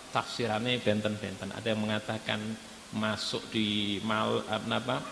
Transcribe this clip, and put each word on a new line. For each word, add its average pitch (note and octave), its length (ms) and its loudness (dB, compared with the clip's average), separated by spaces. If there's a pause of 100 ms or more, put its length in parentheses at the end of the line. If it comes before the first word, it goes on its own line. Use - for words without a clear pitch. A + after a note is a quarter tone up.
tafsirane A#2 720 2
benten-benten. G#2 720 2
Ada A2 240 0
yang G#2+ 80 0
mengatakan G#2+ 560 -2 (560)
masuk A2 560 0
di G#2 560 2
mal-, A2 400 2
apa, A#2 640 0